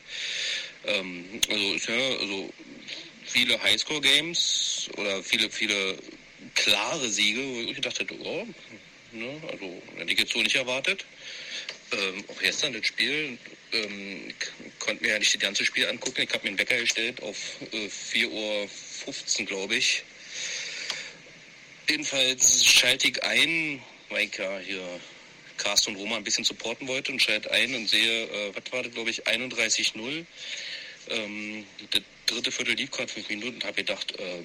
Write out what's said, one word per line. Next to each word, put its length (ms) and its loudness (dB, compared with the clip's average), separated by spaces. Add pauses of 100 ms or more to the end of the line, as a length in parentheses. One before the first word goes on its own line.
(840)
Ähm, 560 -2 (100)
also, 240 2
ist 140 -2
ja, 60 0
also, 540 0 (760)
viele 360 2
Highscore-Games 1400 2
oder 280 0
viele, 260 2
viele 480 0 (560)
klare 540 2
Siege, 340 2
wo 260 -4
ich 60 -4
gedacht 240 -2
hätte, 220 -4
oh, 260 -4 (640)
ne? 400 -8
Also, 320 -8 (140)
hätte 160 -2
ich 80 4
jetzt 120 0
so 80 2
nicht 160 4
erwartet. 480 0 (840)
Ähm, 380 -2
auch 100 -10
gestern 340 2
das 140 -4
Spiel, 500 0 (360)
ähm, 680 -4
k-, 140 -6 (260)
konnte 240 -4
mir 80 4
ja 80 4
nicht 160 4
das 80 -2
ganze 220 2
Spiel 240 4
angucken. 340 -2
Ich 100 -2
hab 120 -2
mir 60 0
einen 80 -2
Wecker 200 2
gestellt 440 2
auf, 140 -4 (360)
äh, 160 -2
vier 420 0
Uhr 380 -2
fünfzehn, 800 -4
glaub 260 -2
ich. 320 2 (1800)
Jedenfalls 760 6
schalte 440 8
ich 160 2
ein, 580 4 (280)
weil 140 2
ich 140 -6
ja 220 -2
hier 400 -6 (580)
Carsten 320 2
und 60 -6
Roman 220 -2
ein 60 -6
bisschen 180 0
supporten 460 -4
wollte 240 -2
und 80 -2
schalte 300 2
ein 240 4
und 160 -2
sehe, 340 4
äh, 300 -4
was 180 -8
war 100 -2
das, 120 -8
glaub 120 -4
ich, 200 -2
einunddreißig 720 2
null. 280 -4 (840)
Ähm, 560 -4 (240)
das 100 2 (240)
dritte 260 0
Viertel 240 0
lief 160 -2
grad 200 -4
fünf 180 -8
Minuten 280 -4
und 80 -6
hab 120 -4
gedacht, 420 -4
äh, 260 -6